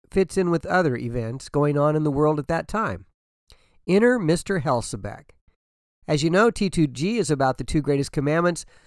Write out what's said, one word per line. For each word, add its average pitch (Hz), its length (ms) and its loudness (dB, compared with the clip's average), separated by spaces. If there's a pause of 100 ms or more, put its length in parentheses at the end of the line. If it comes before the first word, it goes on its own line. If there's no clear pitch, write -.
(120)
fits 190 260 0
in 180 140 2
with 170 160 -2
other 175 280 2
events 120 540 -8
going 147 300 0
on 151 160 2
in 156 80 0
the 151 80 0
world 151 260 2
at 147 120 -6
that 165 180 -4
time? 143 400 -6 (800)
Enter 233 320 4
Mister 175 400 0
Helsebek. 113 720 -4 (760)
As 151 140 0
you 165 80 0
know, 208 220 4
T 196 180 0
two 160 160 2
G 147 320 -2
is 165 140 0
about 131 260 0
the 131 60 -8
two 139 180 -2
greatest 139 300 -2
commandments, 160 560 0 (200)